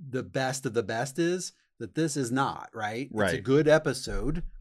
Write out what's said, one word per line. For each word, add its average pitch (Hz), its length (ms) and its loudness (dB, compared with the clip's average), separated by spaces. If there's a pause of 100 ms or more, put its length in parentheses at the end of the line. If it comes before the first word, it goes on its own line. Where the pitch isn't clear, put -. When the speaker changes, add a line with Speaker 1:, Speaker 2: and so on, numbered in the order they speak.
Speaker 1:
the 127 140 -4
best 131 420 -4
of 123 80 -4
the 113 100 2
best 117 360 -4
is, 175 340 -2 (260)
that - 160 -10
this 156 220 0
is 123 140 0
not, 127 420 -2
right? 113 380 -6
It's - 20 -10
a 110 40 -4 (180)
Speaker 2:
Right. 95 80 -4
Speaker 1:
good 143 240 4
episode 147 760 2 (180)